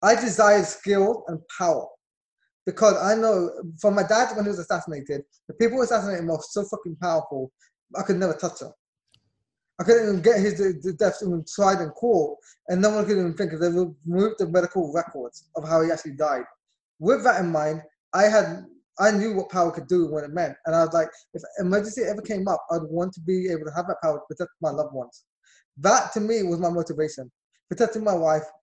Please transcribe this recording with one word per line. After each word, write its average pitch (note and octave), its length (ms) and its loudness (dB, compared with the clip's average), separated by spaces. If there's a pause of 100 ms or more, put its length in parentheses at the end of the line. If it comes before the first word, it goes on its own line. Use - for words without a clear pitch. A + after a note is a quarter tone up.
I G#3+ 140 6
desired G#3 500 4
skill G3+ 600 0
and E3 100 -8 (180)
power E3 300 0 (800)
because G3+ 300 4
I G3 180 2
know G#3+ 360 2 (300)
from G3+ 140 2
my G3+ 80 2
dad, A3+ 320 2
when G#3 100 -2
he G3+ 40 -2
was G3+ 100 -4
assassinated, D3+ 640 -6 (240)
the - 80 -14
people A#3 220 2
who B3+ 80 2
assassinated G3+ 400 0
him - 40 -2
were D#3+ 140 -2
so G3+ 220 -4
fucking F#3 360 -10
powerful, D#3 520 -2 (440)
I F#3+ 60 -6
could F#3+ 140 0
never F3 180 0
touch - 260 -8
him. - 120 -14 (1080)
I F3 40 -4
couldn't A3+ 240 6
even F#3+ 140 0
get A3 180 6
his, G3 180 0
the, F#3+ 240 0
the F3+ 100 -4
death G3+ 300 0
even F3 300 -4
tried F#3+ 280 2
in D#3+ 100 -6
court, F3+ 480 0 (300)
and F#3 120 0
no G#3 100 4
one G#3+ 160 0
could G3+ 120 2
even F3 160 -2
think, F3 160 -4
'cause D#3 100 -6
they F3 80 2
removed F3 680 0
the F#3 100 0
medical F3 440 0
records D3 640 -6
of D#3 120 -8
how D#3+ 140 4
he E3 80 2
actually D#3 220 -4
died. C#3 320 -2 (560)
With G#3 240 2
that F3+ 160 4
in F3 100 -2
mind, D#3 320 -2 (300)
I F#3+ 120 4
had, F#3 420 2 (320)
I G#3 120 4
knew G#3+ 240 0
what F#3 140 -2
power F3 240 2
could C#3+ 160 -10
do F3 180 2
when D3+ 180 -6
it C#3+ 60 -12
meant, D#3 260 -4 (100)
and E3 100 -2
I E3 80 6
was D#3+ 100 -4
like, D#3+ 140 2 (260)
"If D#3+ 80 -10 (160)
emergency G3+ 440 0
ever G#3 200 -4
came G3 240 -4
up, F3+ 240 -2
I'd E3 120 -2
want E3+ 320 -4
to E3+ 60 -18
be F#3 280 -2
able D#3+ 160 -4
to D3+ 120 -10
have F3 120 -6
that F3+ 140 -6
power D#3 160 0
to - 100 -14
protect E3+ 220 -8 (100)
my D#3+ 100 -2
loved C#3+ 240 -4
ones." B2 300 -12 (540)
That F#3 340 4
to A3 80 -4
me G#3+ 240 -2
was E3+ 160 -2
my F3+ 100 0
motivation, D#3 640 -4 (360)
protecting A3 360 -2
my G#3 100 2
wife. D#3 300 2 (180)